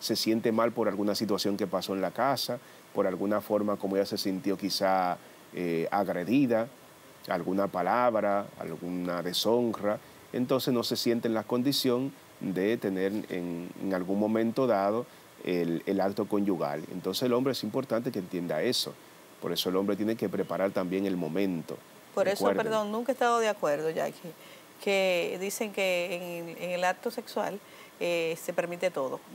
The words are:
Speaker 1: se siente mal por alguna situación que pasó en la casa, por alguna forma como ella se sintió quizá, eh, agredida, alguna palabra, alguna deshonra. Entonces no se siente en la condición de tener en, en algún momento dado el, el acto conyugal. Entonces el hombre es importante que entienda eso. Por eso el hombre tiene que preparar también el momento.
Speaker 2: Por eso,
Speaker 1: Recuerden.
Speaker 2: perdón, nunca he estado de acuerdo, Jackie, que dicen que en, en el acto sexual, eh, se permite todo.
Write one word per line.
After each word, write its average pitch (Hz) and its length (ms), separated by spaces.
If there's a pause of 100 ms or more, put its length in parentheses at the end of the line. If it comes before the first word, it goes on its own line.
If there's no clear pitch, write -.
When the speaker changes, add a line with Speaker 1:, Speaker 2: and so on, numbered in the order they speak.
Speaker 1:
se - 160
siente 113 360
mal 113 200
por 113 160
alguna 101 260
situación 101 420
que 104 100
pasó 92 280
en 95 60
la 92 120
casa, 123 460 (360)
por 98 120
alguna 98 340
forma 104 360
como 98 200
ella 98 100
se 104 100
sintió 95 400
quizá, 92 600 (380)
eh, 85 360
agredida, 107 760 (600)
alguna 92 400
palabra, 101 800 (120)
alguna 87 640
deshonra. 107 760 (340)
Entonces 127 400
no 120 100
se 113 140
siente 117 320
en 113 60
la 110 100
condición 131 680 (280)
de 98 380
tener 95 340 (160)
en, 87 400 (140)
en 95 120
algún 92 240
momento 113 480
dado 107 380 (400)
el, 85 420
el 95 140
acto 101 260
conyugal. 85 640
Entonces 92 340
el 123 100
hombre 135 180
es - 120
importante 120 460
que 110 100
entienda 85 420
eso. - 320 (480)
Por 87 100
eso 85 160
el 92 80
hombre 101 180
tiene 107 220
que 110 140
preparar 92 400
también 95 360
el 95 100
momento. 85 600 (380)
Speaker 2:
Por 190 140
eso, 196 200
Speaker 1:
Recuerden. 202 240
Speaker 2:
perdón, 214 200
nunca 240 200
he - 20
estado 233 260
de 220 80
acuerdo, 160 420
Jackie, 151 400 (520)
que 185 580
dicen 202 320
que 175 640 (200)
en, - 40
en 180 80
el 180 140
acto 185 260
sexual, 185 480 (420)
eh, 170 420
se 175 100
permite 175 380
todo. 135 300 (140)